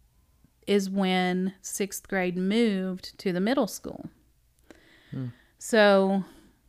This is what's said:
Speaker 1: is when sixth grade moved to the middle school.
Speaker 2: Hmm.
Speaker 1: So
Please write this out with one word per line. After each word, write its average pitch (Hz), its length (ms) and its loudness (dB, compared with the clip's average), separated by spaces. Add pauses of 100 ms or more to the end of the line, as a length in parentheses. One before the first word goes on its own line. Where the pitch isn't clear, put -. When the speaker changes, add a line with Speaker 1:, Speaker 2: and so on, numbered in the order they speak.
(680)
Speaker 1:
is 202 220 2
when 185 720 0
sixth - 440 -8
grade 180 300 -2
moved 190 840 -2
to 185 140 -2
the 180 80 -2
middle 233 260 2
school. - 420 -12 (1040)
Speaker 2:
Hmm. 131 180 -8 (300)
Speaker 1:
So 196 640 4 (440)